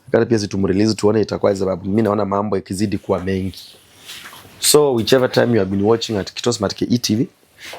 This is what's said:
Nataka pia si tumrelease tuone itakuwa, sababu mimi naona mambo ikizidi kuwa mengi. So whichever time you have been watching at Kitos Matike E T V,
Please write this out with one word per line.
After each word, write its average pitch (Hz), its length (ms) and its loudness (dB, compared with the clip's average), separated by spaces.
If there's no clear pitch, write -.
Nataka 113 200 2
pia 117 120 2
si 101 100 -4
tumrelease 98 460 0
tuone 104 260 2
itakuwa, 101 360 0
sababu 92 280 -4
mimi 101 180 0
naona 104 220 0
mambo 98 320 -2
ikizidi 98 420 -4
kuwa 95 200 -2
mengi. 95 440 -6
So 143 340 4
whichever 123 380 2
time 120 200 2
you 113 60 4
have 95 120 0
been 98 140 0
watching 113 340 0
at 92 140 -6
Kitos 117 280 -4
Matike - 300 -4
E 120 80 2
T 107 180 -2
V, 139 120 -2